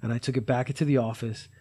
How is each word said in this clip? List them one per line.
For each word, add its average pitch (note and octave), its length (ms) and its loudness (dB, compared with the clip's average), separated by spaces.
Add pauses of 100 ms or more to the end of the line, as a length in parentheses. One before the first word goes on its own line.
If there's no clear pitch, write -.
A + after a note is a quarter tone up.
and A#2 100 -2
I A#2+ 60 0
took B2+ 180 -2
it A#2+ 100 -2
back B2+ 220 2
into C#3 160 0
the C#3+ 140 4
office, A2+ 500 -4 (120)